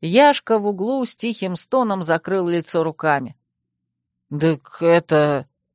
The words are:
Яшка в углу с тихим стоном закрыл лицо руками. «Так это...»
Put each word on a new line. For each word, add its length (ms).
Яшка 580
в 80
углу 380
с 120
тихим 400
стоном 460
закрыл 460
лицо 360
руками. 520
«Так 400
это...» 640